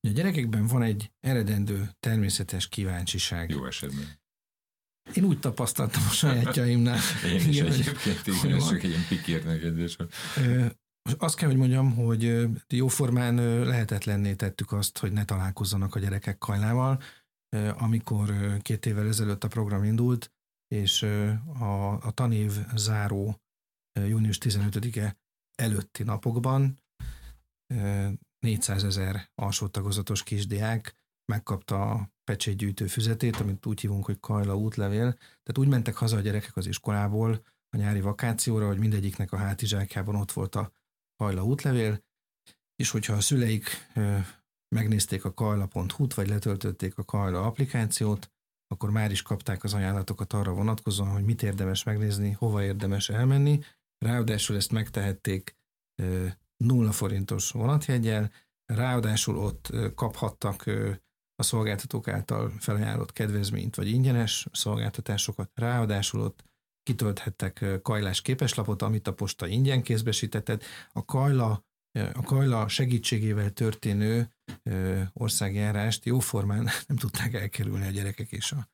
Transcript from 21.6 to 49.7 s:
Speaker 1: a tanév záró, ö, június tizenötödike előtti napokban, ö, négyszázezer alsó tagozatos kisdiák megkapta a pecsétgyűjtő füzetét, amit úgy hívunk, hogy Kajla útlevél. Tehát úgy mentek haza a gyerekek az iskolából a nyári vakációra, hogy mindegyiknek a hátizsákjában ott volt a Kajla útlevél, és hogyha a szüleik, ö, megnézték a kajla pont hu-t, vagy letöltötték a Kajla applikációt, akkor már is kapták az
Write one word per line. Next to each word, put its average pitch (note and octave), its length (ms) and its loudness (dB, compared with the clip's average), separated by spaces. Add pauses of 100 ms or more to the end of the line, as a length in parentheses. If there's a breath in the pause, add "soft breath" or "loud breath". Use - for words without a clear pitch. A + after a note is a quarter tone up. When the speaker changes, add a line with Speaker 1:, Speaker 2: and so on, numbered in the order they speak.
Speaker 1:
a G#2+ 200 -4
tanév A2 400 2 (240)
záró, G#2 680 0 (580)
ö, G2+ 60 0
június G#2+ 320 2
tizenötödike G#2 840 -2 (360)
előtti G#2+ 480 -2
napokban, B2 760 0 (960 loud breath)
ö, G2+ 340 0 (340)
négyszázezer F#2+ 960 0
alsó G2+ 320 -2
tagozatos G2+ 560 -2
kisdiák G#2 680 -2 (320)
megkapta G#2 680 -2
a G#2 180 -2 (140)
pecsétgyűjtő G2+ 640 -2
füzetét, A2+ 480 0
amit G2 300 -4
úgy G#2+ 160 -4
hívunk, G2+ 240 -2
hogy G#2 140 -4
Kajla G2+ 360 0
útlevél. G#2+ 580 0
Tehát - 440 -8
úgy C3+ 100 6
mentek A#2+ 280 2
haza A2+ 220 2
a G2+ 40 2
gyerekek G#2 360 -2
az F2+ 100 -4
iskolából G#2 800 0 (240 soft breath)
a - 80 -4
nyári G2+ 240 2
vakációra, G#2+ 680 0
hogy G2 100 0
mindegyiknek G2+ 540 0
a G2 60 -4
hátizsákjában G2 800 -2
ott G#2 160 -2
volt F#2+ 240 -4
a G2+ 160 -2 (440)
Kajla F#2+ 280 0
útlevél, A#2+ 600 0 (720 loud breath)
és - 140 0
hogyha A2 240 -2
a G#2 80 2
szüleik, A2+ 760 0
ö, G2+ 220 2 (580 loud breath)
megnézték G#2+ 500 0
a F#2 80 -4
kajla G#2 320 0
pont F#2 260 -4
hu-t, C3+ 220 -2
vagy G2 140 0
letöltötték G2 680 -2
a F#2 60 -6
Kajla F#2+ 420 0
applikációt, A2+ 840 0 (360)
akkor G2+ 240 -4
már G#2+ 200 2
is G2 100 -2
kapták - 420 -4
az G2+ 100 -4